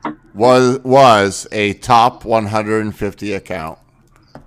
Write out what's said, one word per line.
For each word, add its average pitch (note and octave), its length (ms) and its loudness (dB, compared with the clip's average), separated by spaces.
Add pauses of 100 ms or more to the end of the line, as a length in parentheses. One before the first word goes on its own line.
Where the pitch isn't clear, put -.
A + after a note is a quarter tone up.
(340)
was, B2+ 460 2
was B2 720 2
a G#2 220 -2
top B2 500 0
one A2+ 220 -2
hundred G#2+ 340 -4
and G#2+ 160 -8
fifty G2+ 380 -8
account F2+ 440 -12 (680)